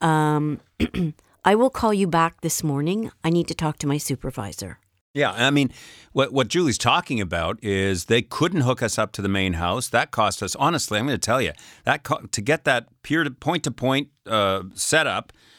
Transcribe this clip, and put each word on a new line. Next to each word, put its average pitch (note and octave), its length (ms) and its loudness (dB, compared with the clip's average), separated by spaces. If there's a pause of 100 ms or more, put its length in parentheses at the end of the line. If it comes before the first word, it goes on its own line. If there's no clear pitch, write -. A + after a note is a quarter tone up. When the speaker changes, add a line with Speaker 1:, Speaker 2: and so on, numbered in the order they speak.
Speaker 1:
Um, D3+ 580 2 (200)
<clears throat> E3+ 340 -2 (320)
I G3 100 6
will B3+ 140 6
call G#3+ 240 0
you G3 140 2
back E3 340 0
this - 220 -4
morning. D#3+ 480 -2 (120)
I E3 60 0
need E3+ 180 2
to D#3+ 80 -8
talk D#3 240 -4
to D3 80 -4
my C#3+ 100 2
supervisor." A2+ 800 -8 (340)
Speaker 2:
Yeah, C#3 180 0
I A#2+ 180 2
mean, C#3+ 220 4 (400)
what, C3 200 0
what C3 160 2
Julie's D#3+ 300 2
talking C#3 420 0
about F2 440 -2
is G2 420 0
they A#2 160 2
couldn't E3+ 400 -2
hook B2 220 0
us A2+ 160 -2
up G#2+ 140 0
to G2 100 -8
the G2+ 60 0
main F#2+ 240 0
house. F2 360 -2
That B2+ 220 0
cost G#2 320 0
us, F#2 140 -6
honestly, C#3 420 0
I'm B2 80 -2
gonna C#3+ 100 -2
tell B2+ 240 0
you, D#2+ 120 -2 (320)
that C#3+ 180 0
co-, - 180 -4 (100)
to A2+ 100 -6
get C#3+ 240 0
that B2+ 200 0 (160)
peer D#3+ 220 0
to, C#3+ 80 -4
point-to-point, C#3 800 -2 (180)
uh, G2 360 0 (120)
setup, C3 580 0 (260)